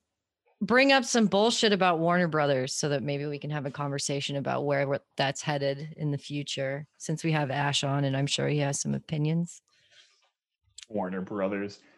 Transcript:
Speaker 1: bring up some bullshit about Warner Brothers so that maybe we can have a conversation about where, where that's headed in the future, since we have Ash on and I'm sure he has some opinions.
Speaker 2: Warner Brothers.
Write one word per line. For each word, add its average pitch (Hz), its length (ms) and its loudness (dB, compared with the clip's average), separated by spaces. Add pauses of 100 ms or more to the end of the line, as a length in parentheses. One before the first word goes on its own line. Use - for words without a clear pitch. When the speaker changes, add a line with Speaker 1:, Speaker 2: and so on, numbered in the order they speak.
(600)
Speaker 1:
bring 254 300 4
up 269 140 6
some 220 220 4
bullshit 214 440 4
about 180 280 4
Warner 175 280 4
Brothers 143 460 2
so - 160 -2
that 139 140 0
maybe 143 220 -2
we 147 140 -6
can 151 100 -8
have 151 160 -4
a 143 60 -6
conversation 143 640 -4
about 135 300 -2
where, 139 220 2
where 139 120 -2 (160)
that's 139 260 -2
headed 143 560 -4
in 151 140 -2
the 143 60 -2
future, 143 680 -6 (120)
since - 260 -6
we 165 80 0
have 147 180 0
Ash 143 340 0
on 143 200 0
and 135 120 0
I'm 139 120 2
sure 139 200 0
he 147 120 2
has 139 200 0
some 143 140 -4
opinions. 156 680 -2 (1300)
Speaker 2:
Warner 95 320 -6
Brothers. 101 580 -4 (180)